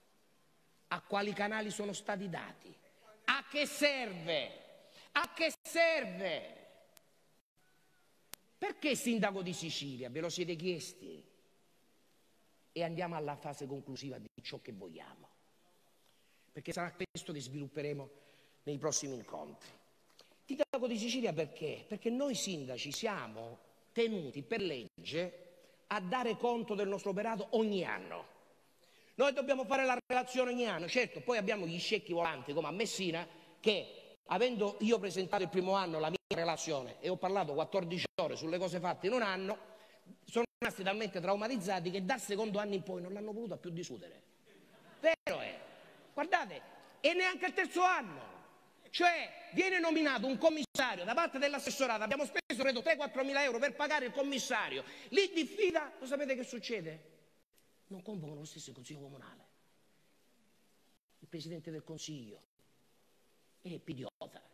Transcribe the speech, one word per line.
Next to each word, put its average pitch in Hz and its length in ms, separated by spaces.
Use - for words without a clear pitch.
a 175 140
quali 202 300
canali 214 380
sono 202 240
stati 202 340
dati, 123 480
a 262 220
che 294 200
serve, 180 1200
a 330 240
che 320 260
serve? 196 1040
Perché - 380
sindaco 202 480
di 180 100
Sicilia? 135 560
Ve 143 120
lo 170 80
siete 170 260
chiesti? 156 680
E 165 120
andiamo 170 320
alla 147 200
fase 143 320
conclusiva 135 500
di 110 100
ciò - 180
che - 120
vogliamo, 87 580
perché 165 200
sarà 170 200
questo - 400
che 147 100
svilupperemo 139 680
nei 147 160
prossimi 139 340
incontri. 76 720
Sindaco 269 380
di 240 100
Sicilia 226 380
perché? 147 540
Perché 220 240
noi 262 240
sindaci 139 560
siamo 120 680
tenuti 175 520
per 226 180
legge 156 800
a 208 120
dare 233 380
conto 233 380
del 202 120
nostro 196 220
operato 208 440
ogni 208 300
anno. 95 440
Noi 269 180
dobbiamo 269 320
fare 269 200
la 247 200
relazione 254 460
ogni 240 160
anno, 170 200
certo, 202 340
poi 240 180
abbiamo 196 260
gli 170 140
scecchi 190 340
volanti 170 400
come 151 140
a 147 40
Messina, 175 560
che - 680
avendo 208 560
io 220 180
presentato 190 420
il 175 80
primo 185 240
anno 180 240
la 156 120
mia 175 80
relazione 160 720
e 160 100
ho 185 80
parlato 180 380
quattordici 170 500
ore 143 140
sulle 160 240
cose 180 200
fatte 170 280
in 226 60
un 247 100
anno, 190 340
sono 233 200
rimasti 208 240
talmente 190 360
traumatizzati 196 680
che 185 160
dal 254 160
secondo 202 380
anno 208 160
in 185 80
poi 185 180
non 180 120
l'hanno 208 200
voluta 226 240
più - 140
discutere. 160 500
Vero 196 400
è? 95 200
Guardate, 285 480
e 330 140
neanche 370 320
il 285 60
terzo 349 280
anno. 285 520
Cioè, 339 560
viene 370 260
nominato 311 480
un 262 120
commissario 269 640
da 214 100
parte 320 240
dell'assessorato, 262 640
abbiamo 277 200
speso 269 400
credo 254 180
tre 320 140
quattromila 277 480
euro 233 160
per 277 160
pagare 294 300
il 220 80
commissario. 233 720
Lì 381 240
diffida, 330 640
lo 262 60
sapete 269 280
che 240 120
succede? 165 680
Non 190 140
convocano 156 380
lo 156 60
stesso 151 240
il 120 60
Consiglio 139 260
Comunale. 135 460
Il 156 80
Presidente 160 440
del 156 120
Consiglio 147 580
è 175 180
pidiota, - 640